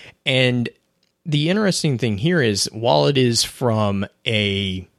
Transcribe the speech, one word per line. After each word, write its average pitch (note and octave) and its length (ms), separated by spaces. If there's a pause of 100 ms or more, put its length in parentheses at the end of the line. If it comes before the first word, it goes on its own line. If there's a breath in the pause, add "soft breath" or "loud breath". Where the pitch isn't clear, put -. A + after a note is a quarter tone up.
(260 loud breath)
And B2+ 440 (560)
the D3+ 240
interesting F#3 480
thing A2 200
here D#3+ 240
is, G#2 320
while C#3+ 320
it C#3+ 120
is A#2+ 260
from G#2 600 (200)
a G2 640 (120)